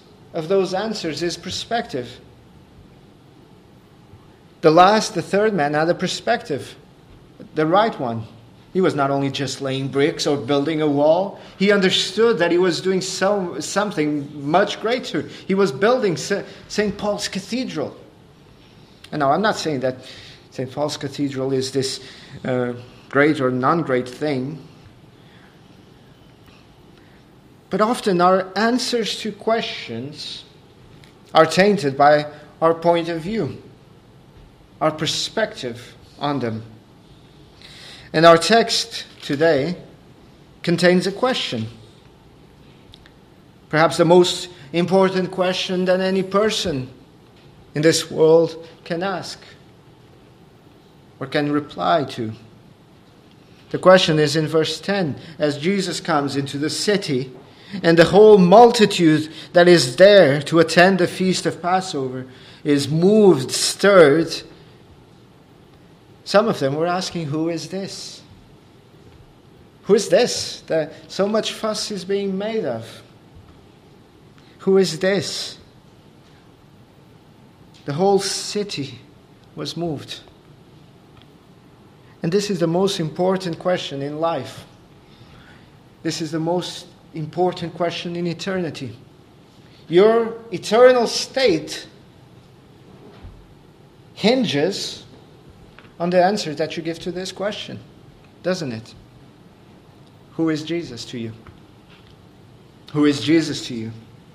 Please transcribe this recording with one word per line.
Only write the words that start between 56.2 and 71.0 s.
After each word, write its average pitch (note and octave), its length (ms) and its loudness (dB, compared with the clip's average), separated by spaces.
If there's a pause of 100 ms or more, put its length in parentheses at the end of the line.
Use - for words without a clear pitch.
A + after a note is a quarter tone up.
into C#3 220 -6
the C#3+ 140 -4
city, D#3 600 -2 (520)
and E3 160 4
the E3 80 10
whole G#3 320 10
multitude F#3 920 6 (220)
that F3 160 6
is D#3+ 280 4
there F3+ 480 8
to E3 160 2
attend F3+ 380 4
the F3+ 80 2
feast F3+ 380 -2
of D#3 160 -4
Passover C#3 640 -4 (400)
is C#3+ 240 0
moved, F3 600 6
stirred. E3 960 4 (1800)
Some G#3+ 220 2
of F#3 120 -2
them C3+ 160 -2
were D#3+ 120 -2
asking, F3 420 -4
"Who D#3 200 -4
is D#3+ 220 -8
this? - 500 -12 (1600)
Who F#3+ 100 2
is A3 160 0
this - 560 0
that D#3 260 -4 (180)